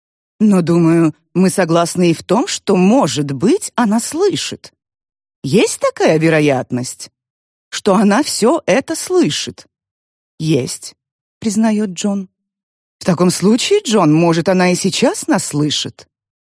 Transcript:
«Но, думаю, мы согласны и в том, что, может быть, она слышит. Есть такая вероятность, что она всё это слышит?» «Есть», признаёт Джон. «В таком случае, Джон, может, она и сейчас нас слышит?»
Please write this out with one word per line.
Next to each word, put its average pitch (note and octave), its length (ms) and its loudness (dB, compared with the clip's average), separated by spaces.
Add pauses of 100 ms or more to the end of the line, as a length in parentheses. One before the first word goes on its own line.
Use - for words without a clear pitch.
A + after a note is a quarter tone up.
(400)
«Но, G3+ 200 4
думаю, E3 540 2 (200)
мы F3+ 160 2
согласны F3 600 0
и D#3+ 40 2
в - 80 -8
том, A#3+ 240 0
что, - 300 -2
может F3 560 2
быть, G3+ 420 -2
она A3+ 260 0
слышит. - 720 -4 (720)
Есть G3+ 360 0
такая D#4 380 0
вероятность, D3 920 -2 (600)
что - 240 -2
она G#3+ 280 2
всё D4 440 0
это C4+ 300 0
слышит?» - 720 -2 (720)
«Есть», D#3 560 -4 (440)
признаёт G#3+ 520 -2
Джон. G3 380 -6 (720)
«В - 60 -18
таком F3+ 260 2
случае, A#3 520 0
Джон, G#3 300 2
может, E3 360 2
она F#3 240 2
и - 20 0
сейчас A3+ 520 -2
нас B3 200 0
слышит?» - 640 -6 (360)